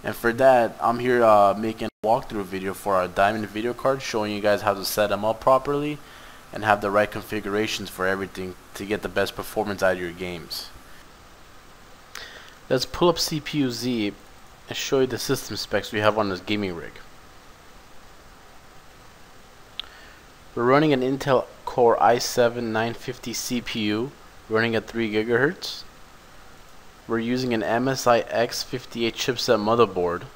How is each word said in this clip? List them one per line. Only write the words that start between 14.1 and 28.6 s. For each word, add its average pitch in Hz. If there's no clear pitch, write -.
and 113
show -
you 131
the 117
system 127
specs -
we 104
have 107
on 104
this 92
gaming 101
rig. -
We're 117
running 147
an 131
Intel 131
Core 117
i 117
seven 120
nine 113
fifty -
C 120
P -
U, 110
running 113
at 107
three 117
gigahertz. 117
We're 113
using 123
an 110
M 117
S 131
I 120
X -